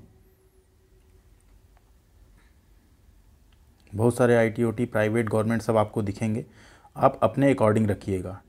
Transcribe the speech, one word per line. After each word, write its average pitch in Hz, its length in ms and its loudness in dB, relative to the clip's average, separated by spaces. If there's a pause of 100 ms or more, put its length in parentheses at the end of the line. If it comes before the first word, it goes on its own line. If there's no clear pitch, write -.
(4000)
बहुत 117 260 0
सारे 120 180 4
आईटी, 113 280 2
ओटी, 113 220 -2
प्राइवेट, 110 440 -2
गवर्नमेंट 110 320 0
सब 113 160 0
आपको 107 240 0
दिखेंगे, 107 440 -4 (500)
आप 135 280 2
अपने 135 300 2
according 107 360 2
रखिएगा, 95 600 -6